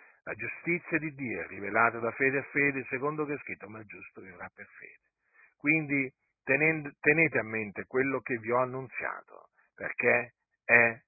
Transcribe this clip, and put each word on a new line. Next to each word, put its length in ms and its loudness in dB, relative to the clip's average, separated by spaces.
la 100 -8
giustizia 640 -4
di 160 -6
Dio 280 -6
è 40 -8
rivelata 520 0
da 140 -2
fede 260 2
a 120 -6
fede, 380 0
secondo 360 -4
che 100 -6
è 40 -8
scritto: 300 -14
"Ma 100 -14
il 80 -16
giusto 340 -18
vivrà 340 -14
per 120 -18
fede". 460 -20
Quindi 560 0
tenen-, 580 2
tenete 380 4
a 60 0
mente 420 -4
quello 340 0
che 180 -4
vi 120 -6
ho 80 4
annunziato, 880 -6
perché 600 0
è 440 6